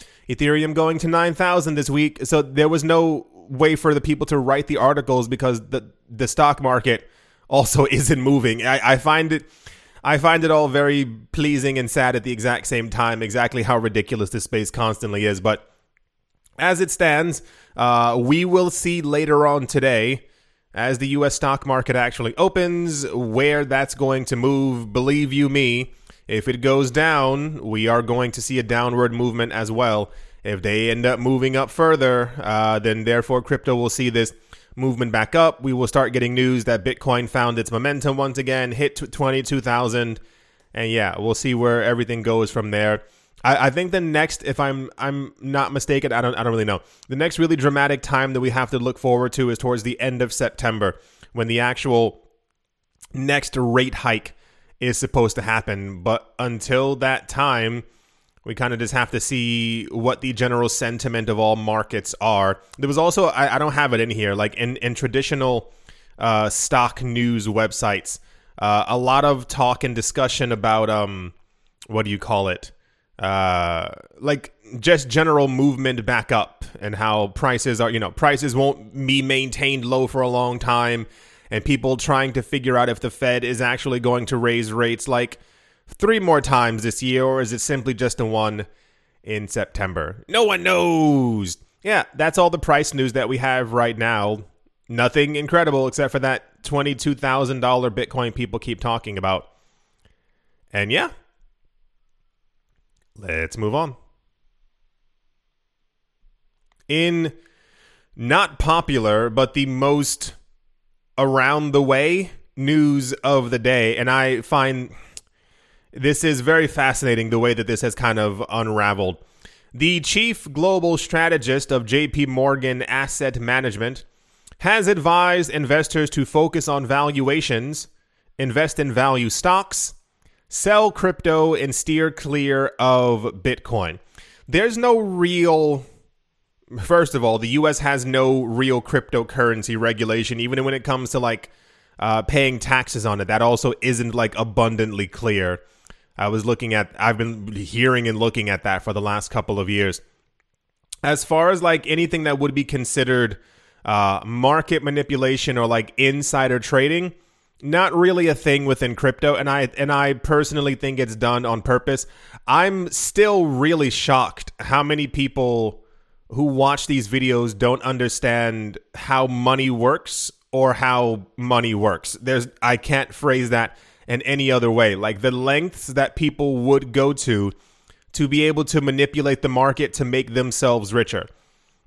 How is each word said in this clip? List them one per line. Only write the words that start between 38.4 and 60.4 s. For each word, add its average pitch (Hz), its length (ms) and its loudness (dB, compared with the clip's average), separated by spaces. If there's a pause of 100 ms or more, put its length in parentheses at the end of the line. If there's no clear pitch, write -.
hit 143 240 -2
tw-, - 160 -12
twenty-two 135 480 -2
thousand, 120 580 -2 (540)
and 113 180 -4
yeah, 104 280 0
we'll 107 160 0
see 127 200 -2
where 120 280 2
everything 117 400 -2
goes 113 280 0
from 107 200 -6
there. 107 320 0 (420)
I, 131 220 4
I 135 40 2
think 175 220 -2
the 190 80 0
next, 156 440 -2
if 139 140 -4
I'm, 135 380 -4
I'm 139 460 -6
not 139 320 -2
mistaken, 139 360 -2
I 120 120 0
don't, 123 140 0
I 113 60 -2
don't 117 100 0
really 110 120 0
know. 101 160 -2 (280)
The 131 80 -8
next 160 220 -2
really 165 180 2
dramatic 143 440 2
time 135 320 -2
that 127 80 -2
we 127 80 0
have 123 220 -2
to 131 80 0
look 123 200 -4
forward 123 360 0
to 127 160 0
is 113 80 -4
towards 123 240 -2
the 123 180 -6
end 127 220 -2
of 120 100 -4
September, 110 680 -2 (360)
when 113 140 -4
the 117 120 0
actual 120 680 0 (840)
next 139 460 -2
rate 127 380 0
hike - 380 -4 (440)
is 123 180 -2
supposed 120 400 0
to - 60 -6
happen. 98 600 -4
But 113 360 -4
until 127 580 -2
that 131 320 -2
time, 120 540 -2 (600)
we 113 120 -10
kinda 123 240 -4
just 117 160 -6
have 123 160 -2
to 117 100 -4
see 117 720 -2
what 120 320 -2
the 127 100 -4
general 120 380 0